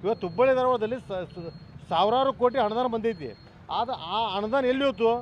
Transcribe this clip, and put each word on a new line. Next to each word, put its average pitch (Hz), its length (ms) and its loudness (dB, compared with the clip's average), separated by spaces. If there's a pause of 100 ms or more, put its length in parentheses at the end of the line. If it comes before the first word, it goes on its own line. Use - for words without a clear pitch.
ಇವತ್ತು 208 220 -2
ಹುಬ್ಬಳ್ಳಿ 240 280 4
ಧಾರವಾಡದಲ್ಲಿ 254 440 0 (100)
ಸ-, 185 160 -6 (100)
ಸ-, 170 180 -10 (360)
ಸಾವಿರಾರು 233 440 4
ಕೋಟಿ 247 260 2
ಅನುದಾನ 226 280 0
ಬಂದೈತಿ. 220 420 -2 (420)
ಆದ್ರೆ 233 260 -2 (180)
ಆ 214 220 -2
ಅನುದಾನ 220 280 0
ಎಲ್ಲಿ 262 200 2
ಹೋಯ್ತು? 226 260 2 (120)